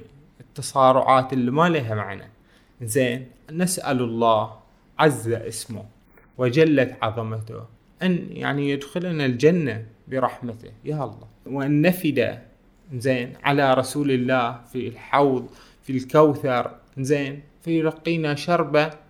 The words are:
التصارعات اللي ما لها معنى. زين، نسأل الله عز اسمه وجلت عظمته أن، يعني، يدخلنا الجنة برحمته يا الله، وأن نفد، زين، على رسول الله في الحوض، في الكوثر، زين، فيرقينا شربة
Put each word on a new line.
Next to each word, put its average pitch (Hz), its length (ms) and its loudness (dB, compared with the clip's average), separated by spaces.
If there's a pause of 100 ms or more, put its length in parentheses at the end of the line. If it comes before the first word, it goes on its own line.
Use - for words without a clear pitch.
(400)
التصارعات 131 920 2
اللي 123 180 0
ما 165 180 2
لها 120 260 -2
معنى. 98 340 -8 (520)
زين، 127 440 -2 (260)
نسأل 156 500 -2
الله 113 500 2 (480)
عز 120 300 2
اسمه 110 540 -8 (540)
وجلت 131 640 4
عظمته 110 600 -6 (420)
أن، 180 280 0
يعني، 139 380 -2
يدخلنا 156 560 -2
الجنة 127 600 2 (220)
برحمته 120 640 -6 (140)
يا 151 100 -4
الله، 117 320 -8 (180)
وأن 139 360 0
نفد، 127 580 0 (540)
زين، 127 400 -4 (100)
على 143 300 2
رسول 139 380 0
الله 123 500 0 (100)
في 123 160 -8
الحوض، 131 640 0 (340)
في 131 140 -4
الكوثر، 139 800 2 (220)
زين، 139 440 -2 (200)
فيرقينا 160 720 -2
شربة 156 540 0 (200)